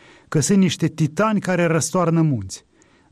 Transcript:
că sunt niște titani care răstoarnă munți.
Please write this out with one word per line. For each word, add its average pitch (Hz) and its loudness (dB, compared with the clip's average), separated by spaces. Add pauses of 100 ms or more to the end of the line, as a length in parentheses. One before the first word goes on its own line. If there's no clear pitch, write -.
(280)
că 156 0
sunt 196 2
niște 175 2
titani 160 0
care 175 -2
răstoarnă 165 0
munți. 117 -4 (480)